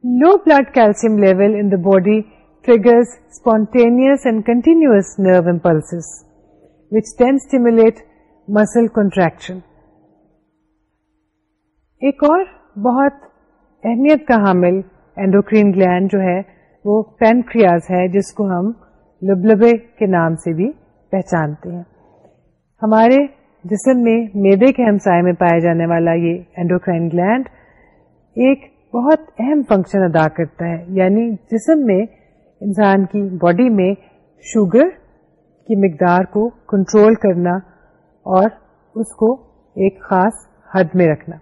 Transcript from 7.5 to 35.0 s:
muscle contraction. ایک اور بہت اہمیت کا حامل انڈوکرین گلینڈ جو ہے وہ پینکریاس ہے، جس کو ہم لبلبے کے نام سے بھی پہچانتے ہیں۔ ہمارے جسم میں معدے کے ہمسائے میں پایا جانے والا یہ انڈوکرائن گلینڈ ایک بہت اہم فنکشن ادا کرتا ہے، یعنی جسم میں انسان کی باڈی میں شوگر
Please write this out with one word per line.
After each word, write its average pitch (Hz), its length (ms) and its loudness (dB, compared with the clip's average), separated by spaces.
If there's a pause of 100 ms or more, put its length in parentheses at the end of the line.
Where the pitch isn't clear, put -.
muscle 214 400 0
contraction. 185 760 -4 (2500)
ایک 277 220 -2
اور 339 200 0 (400)
بہت 269 280 0 (720)
اہمیت 277 440 0
کا 240 160 2
حامل 185 360 0 (440)
انڈوکرین 202 500 2
گلینڈ 185 380 0
جو 196 80 -2
ہے 185 200 -2 (440)
وہ 208 180 -2 (180)
پینکریاس 220 680 0
ہے، 180 240 0
جس 202 220 -4
کو 208 140 -4
ہم 185 200 -4 (580)
لبلبے 208 440 2 (260)
کے 214 80 -2 (100)
نام 165 180 0 (100)
سے 170 100 -4
بھی 196 160 -2 (420)
پہچانتے 170 640 -6
ہیں۔ 175 80 -14 (1000)
ہمارے 226 360 4 (540)
جسم 247 320 0
میں 226 140 0 (260)
معدے 196 280 4
کے 254 160 -4
ہمسائے 185 340 0
میں 180 180 0
پایا 170 240 2
جانے 170 280 0
والا 170 200 0 (120)
یہ 175 380 -8
انڈوکرائن 175 500 -4
گلینڈ 208 360 -2 (1000)
ایک 277 260 -2 (220)
بہت 311 360 -2 (120)
اہم 285 260 -2
فنکشن 196 340 0
ادا 160 240 0 (100)
کرتا 170 320 -8
ہے، 170 160 -10 (140)
یعنی 208 320 0 (220)
جسم 285 340 -2
میں 196 160 0 (640)
انسان 196 460 0
کی 208 100 -4 (200)
باڈی 180 260 2 (100)
میں 185 140 0 (580)
شوگر 220 380 2 (800)